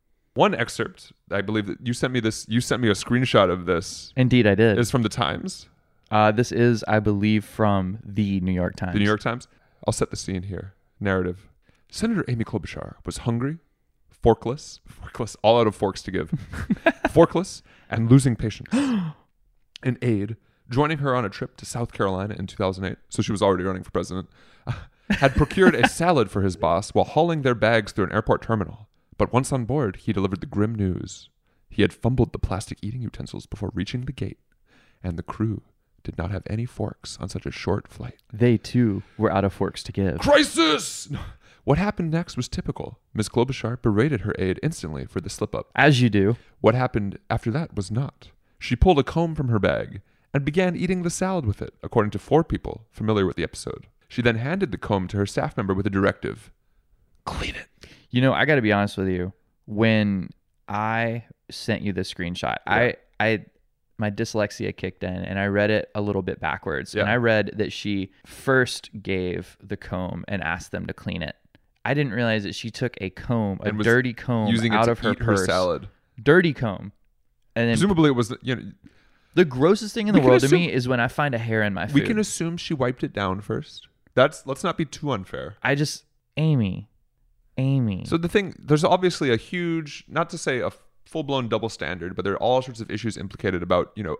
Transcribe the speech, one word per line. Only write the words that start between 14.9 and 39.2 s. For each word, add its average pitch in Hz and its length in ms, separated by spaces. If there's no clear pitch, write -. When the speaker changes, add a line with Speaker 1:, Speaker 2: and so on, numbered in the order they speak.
Speaker 1:
all 113 160
out 117 80
of 101 80
forks 98 280
to - 80
give, 92 200
Speaker 2:
<laughs> - 360
Speaker 1:
forkless, - 520
and 113 220
losing 127 260
patience. - 360
<gasps> - 1120
An 127 200
aide, 110 340
joining 143 300
her 135 180
on 123 80
a 98 60
trip - 260
to - 100
South 120 260
Carolina 98 460
in 95 80
two - 100
thousand 95 280
eight, - 140
so - 140
she 113 100
was 101 100
already 92 220
running 95 180
for - 80
president, 92 380
<laughs> - 400
had 139 240
procured 180 400
a 120 140
Speaker 2:
<laughs> - 0
Speaker 1:
salad 156 420
for 98 120
his 95 140
boss 85 340
while 98 160
hauling 160 360
their 127 120
bags 110 380
through - 120
an - 80
airport 107 300
terminal. 104 460
But 101 160
once 131 200
on 127 120
board, 117 320
he - 160
delivered 98 280
the - 60
grim 110 280
news. - 540
He - 140
had - 100
fumbled 123 400
the - 60
plastic - 440
eating 117 200
utensils - 440
before - 280
reaching 107 300
the 131 80
gate, - 260
and 87 140
the 85 60
crew - 400
did - 140
not 85 140
have 95 180
any 110 160
forks - 560
on 101 80
such - 180
a - 40
short - 360
flight. - 300
Speaker 2:
They, 117 240
too, 107 460
were 104 120